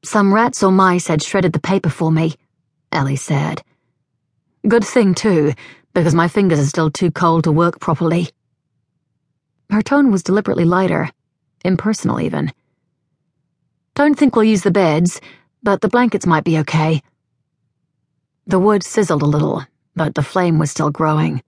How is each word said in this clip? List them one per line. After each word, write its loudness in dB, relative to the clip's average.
"Some 4
rats 0
or 4
mice 2
had -2
shredded -2
the -2
paper -2
for -2
me," 0
Ellie -2
said. -4
"Good 2
thing, 2
too, 0
because 2
my 2
fingers 2
are 0
still 0
too -2
cold 0
to 2
work 0
properly." -2
Her 0
tone 2
was 0
deliberately 0
lighter, 0
impersonal -2
even. -4
"Don't 2
think 2
we'll 4
use -2
the 2
beds, 0
but 0
the -2
blankets 0
might 2
be 0
okay." -2
The 2
wood 2
sizzled -2
a 2
little, -2
but -4
the -4
flame 0
was -2
still -2
growing. -2